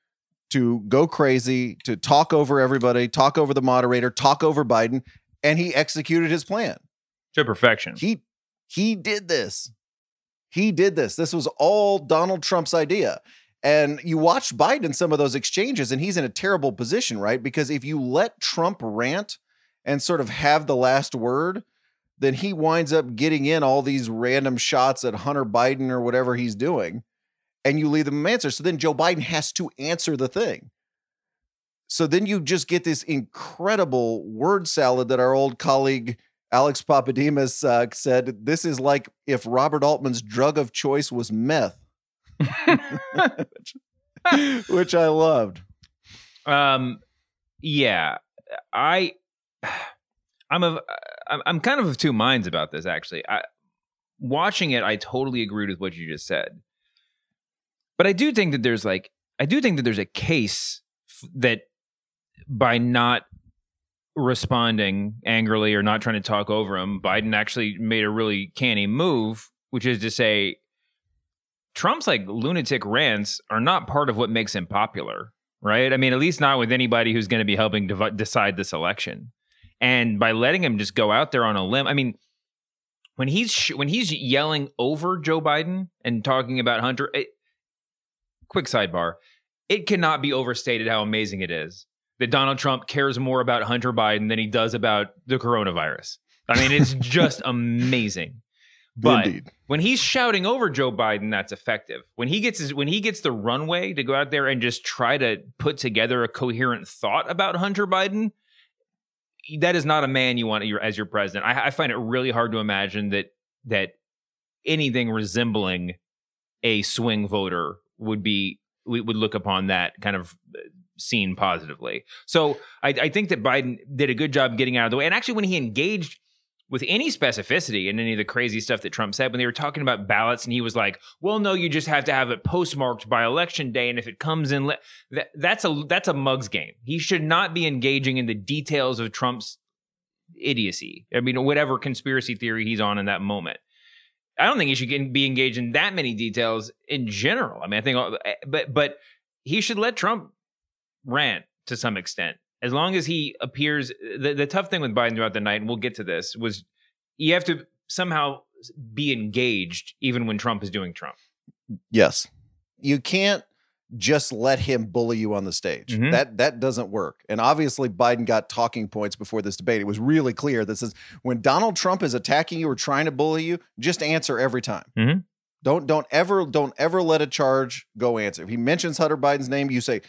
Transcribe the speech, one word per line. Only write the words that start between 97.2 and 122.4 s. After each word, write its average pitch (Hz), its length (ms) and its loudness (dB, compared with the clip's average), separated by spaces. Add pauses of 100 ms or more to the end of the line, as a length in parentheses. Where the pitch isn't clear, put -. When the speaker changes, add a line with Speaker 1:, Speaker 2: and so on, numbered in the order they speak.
Speaker 2:
amazing. 120 1000 -2 (520)
But 120 300 4
Speaker 1:
Indeed. - 260 -6 (140)
Speaker 2:
when 147 140 0
he's 233 200 2
shouting 226 460 0
over 233 240 0
Joe 131 220 0
Biden, 107 400 0
that's 98 200 -2
effective. 101 520 -6 (100)
When 120 140 -4
he 202 140 0
gets 226 180 -2
his, 143 160 -6
when 139 120 -2
he 202 140 0
gets 208 200 -4
the 143 100 0
runway 156 640 -2
to 143 100 -4
go 131 100 -2
out 139 160 0
there 139 180 0
and 131 140 0
just 120 240 -2
try 127 320 0
to 113 200 0 (200)
put 147 200 -2
together 117 460 0
a 113 40 0
coherent 123 600 -2
thought 120 420 -2
about 180 260 0
Hunter 196 320 -2
Biden, 196 460 0 (1200)
that 175 180 2
is 156 80 0
not 151 200 2
a 135 40 0
man 131 300 0
you 117 80 -2
want 107 220 -2
your, 104 120 -2
as 107 160 -2
your 107 120 -4
president. 98 360 -2
I, 123 220 0
I 143 60 0
find 139 200 -2
it 107 60 -4
really 127 320 -2
hard 117 220 -2
to 110 80 -2
imagine 101 500 -2
that, 98 220 -2 (340)
that 98 280 -2 (680)
anything 127 460 0
resembling 101 840 -2 (680)
a 110 220 0
swing 107 440 -2
voter 92 500 -4 (200)
would 110 240 -4
be, 98 380 0 (260)
we 120 160 -2
would 113 140 -2
look 107 180 0
upon 95 340 -2
that 90 340 0
kind 101 140 -2
of, 90 200 -10 (200)
uh, - 40 -14 (380)
scene 98 380 -2
positively. 80 720 -4 (220)
So 151 300 2 (260)